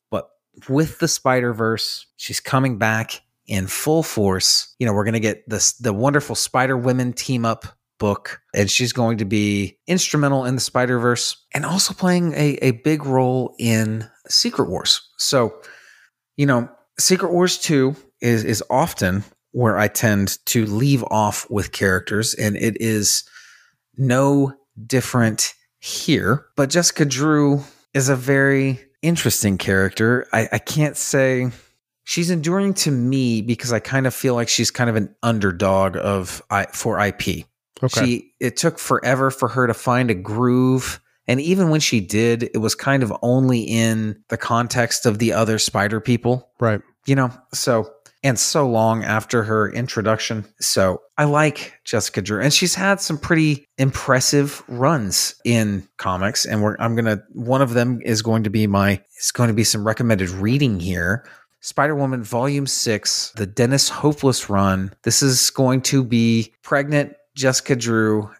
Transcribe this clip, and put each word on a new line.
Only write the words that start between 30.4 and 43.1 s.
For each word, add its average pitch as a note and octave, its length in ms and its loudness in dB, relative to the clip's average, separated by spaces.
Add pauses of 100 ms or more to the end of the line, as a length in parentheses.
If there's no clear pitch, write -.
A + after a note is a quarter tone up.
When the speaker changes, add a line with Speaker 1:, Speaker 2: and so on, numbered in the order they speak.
Speaker 1:
I A#2 60 0
can't D3+ 380 -2
say C3 540 0 (540)
she's F3 260 -2
enduring F#3 440 0
to - 160 -2
me B2 520 0
because A#2 300 -4
I A2 60 0
kind C3+ 280 -2
of A#2+ 80 -2
feel C3 200 0
like A#2 140 -2
she's - 220 0
kind A#2+ 180 0
of A2 80 0
an G2+ 260 -4
underdog F#2+ 760 2
of F#2+ 540 -4
I, G2 220 0
for G#2 260 -4
I G2+ 120 2
P. D#2+ 340 -6 (380)
Speaker 2:
Okay. B2+ 220 0
Speaker 1:
She, A#2+ 360 -2
it A#2+ 160 -4
took E3 220 -2
forever C3 520 0
for C3 180 -2
her B2 180 0
to A2+ 80 2
find B2 360 0
a G#2+ 40 2
groove. B2 840 0 (260)
And B2 140 0
even F3 280 2
when D#3 120 2
she A#2+ 200 0
did, A#2 440 0 (100)
it A#2 60 0
was G#2+ 140 -2
kind C3+ 280 0
of G#2+ 100 -2 (100)